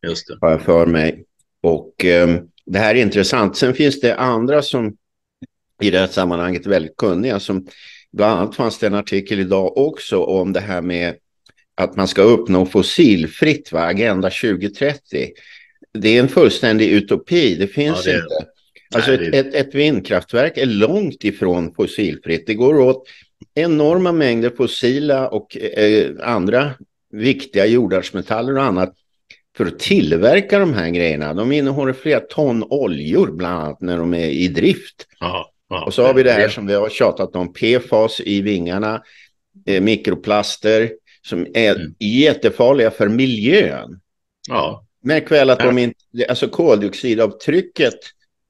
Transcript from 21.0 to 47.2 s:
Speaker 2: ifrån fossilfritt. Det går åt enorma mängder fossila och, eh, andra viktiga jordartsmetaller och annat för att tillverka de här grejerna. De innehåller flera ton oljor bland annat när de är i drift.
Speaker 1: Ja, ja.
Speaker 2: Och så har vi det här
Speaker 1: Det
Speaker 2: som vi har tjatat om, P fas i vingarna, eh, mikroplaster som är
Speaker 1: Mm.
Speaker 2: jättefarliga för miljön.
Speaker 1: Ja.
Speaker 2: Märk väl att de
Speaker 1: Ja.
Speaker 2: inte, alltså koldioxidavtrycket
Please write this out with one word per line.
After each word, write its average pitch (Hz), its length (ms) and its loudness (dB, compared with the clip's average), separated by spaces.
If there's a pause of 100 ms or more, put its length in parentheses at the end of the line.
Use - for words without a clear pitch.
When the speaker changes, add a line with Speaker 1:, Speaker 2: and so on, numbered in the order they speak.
Speaker 2:
ifrån 90 500 -2
fossilfritt. 82 720 -4
Det 110 80 -2
går 131 240 4
åt 131 300 2 (460)
enorma 165 580 2
mängder 123 380 2
fossila 131 800 -2
och, - 280 -8
eh, 107 540 2 (120)
andra 117 480 0 (420)
viktiga 107 540 0
jordartsmetaller 110 880 -2
och 135 60 0
annat 92 320 -2 (600)
för 107 100 -2
att - 120 -8
tillverka 160 800 2
de 175 160 0
här 85 160 -2
grejerna. 80 440 -2
De 113 180 -2
innehåller 139 400 -2
flera 131 280 -2
ton 123 500 -2
oljor 107 640 -2
bland 87 300 -6
annat 76 180 -8
när 90 180 -4
de 85 160 -2
är 85 140 -2
i 80 200 -2
drift. 90 580 -2 (140)
Speaker 1:
Ja, 90 320 -8 (160)
ja. 90 160 -8
Speaker 2:
Och 101 100 -8
så 123 120 2
har 131 80 0
vi 131 80 4
det 123 100 4
här 107 100 2
Speaker 1:
Det 107 80 0
Speaker 2:
som 104 160 -10
vi 101 80 -2
har 104 140 0
tjatat 98 480 -2
om, 90 160 -6
P 123 280 0
fas 113 440 0
i 101 180 -2
vingarna, 101 600 -4 (640)
eh, 95 160 2
mikroplaster 107 1080 0 (380)
som 87 260 -4
är 110 220 2
Speaker 1:
Mm. 80 220 -10
Speaker 2:
jättefarliga 120 920 2
för 104 180 -2
miljön. 107 920 0 (480)
Speaker 1:
Ja. 107 380 -4 (180)
Speaker 2:
Märk 151 260 -2
väl 139 200 6
att 123 80 4
de 123 200 2
Speaker 1:
Ja. 123 60 2
Speaker 2:
inte, 120 440 -6
alltså 123 200 -2
koldioxidavtrycket 117 1500 0 (560)